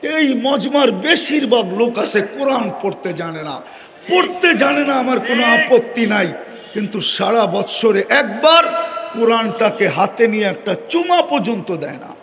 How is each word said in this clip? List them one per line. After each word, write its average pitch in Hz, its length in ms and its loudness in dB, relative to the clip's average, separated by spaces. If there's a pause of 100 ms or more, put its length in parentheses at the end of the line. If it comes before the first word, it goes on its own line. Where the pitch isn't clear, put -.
এই 302 320 0
মজমার 269 580 0
বেশিরভাগ 233 840 0
লোক 233 200 0
আছে 208 240 -2
কোরআন 247 500 -4 (100)
পড়তে 185 320 -6
জানে 160 300 -8
না, 139 180 -10 (480)
পড়তে 359 440 2
জানে 277 320 2
না, 277 80 0
আমার 254 260 0
কোনো 240 240 0
আপত্তি 233 640 4
নাই, 196 280 0 (400)
কিন্তু 208 280 -4
সারা 208 460 0
বৎসরে 202 640 0
একবার 285 540 4 (500)
কোরআনটাকে 226 760 0
হাতে 196 400 2
নিয়ে 214 160 0
একটা 190 320 -2 (140)
চুমা 339 320 2
পর্যন্ত 202 540 -2
দেয় 143 220 -8
না। - 260 -16